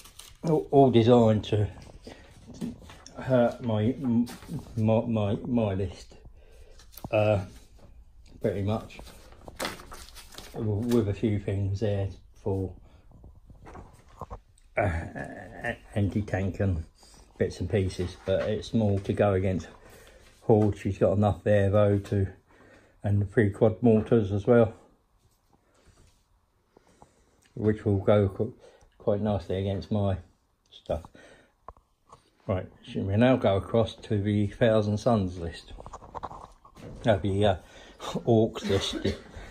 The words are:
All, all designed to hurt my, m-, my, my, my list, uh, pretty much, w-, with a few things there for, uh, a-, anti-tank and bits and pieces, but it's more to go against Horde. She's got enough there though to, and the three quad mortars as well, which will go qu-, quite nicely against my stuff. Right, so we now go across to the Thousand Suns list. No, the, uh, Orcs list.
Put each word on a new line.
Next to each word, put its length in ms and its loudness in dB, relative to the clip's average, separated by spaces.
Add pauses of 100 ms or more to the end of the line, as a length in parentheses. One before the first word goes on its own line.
(460)
All, 260 2
all 180 8
designed 560 6
to 220 0 (1500)
hurt 440 0
my, 220 -2
m-, 420 0 (500)
my, 260 2
my, 340 -2 (100)
my 300 0
list, 400 -8 (960)
uh, 340 2 (960)
pretty 220 -2
much, 360 -6 (1500)
w-, 420 -2
with 140 2
a 40 -4
few 240 -2
things 440 -4
there 280 -2 (320)
for, 320 -4 (2000)
uh, 40 0
a-, 960 -6 (180)
anti-tank 640 -2
and 260 0 (520)
bits 220 -2
and 100 -6
pieces, 460 -2 (100)
but 180 0
it's 300 -6
more 280 2
to 120 -4
go 200 2
against 340 0 (760)
Horde. 360 4
She's 200 -4
got 160 2
enough 300 2
there 260 4
though 300 4
to, 280 0 (760)
and 180 0
the 40 0
three 240 2
quad 340 0
mortars 480 4
as 160 -2
well, 260 4 (2750)
which 320 -2
will 120 4
go 320 4
qu-, 260 -6 (420)
quite 240 -2
nicely 380 -2
against 320 -4
my 260 0 (540)
stuff. 300 -8 (1500)
Right, 180 -4 (260)
so 100 -4
we 140 -2
now 200 6
go 220 2
across 360 0
to 260 -4
the 280 0
Thousand 500 2
Suns 400 0
list. 360 -10 (1300)
No, 140 4
the, 260 0
uh, 100 4 (440)
Orcs 680 0
list. 280 0 (560)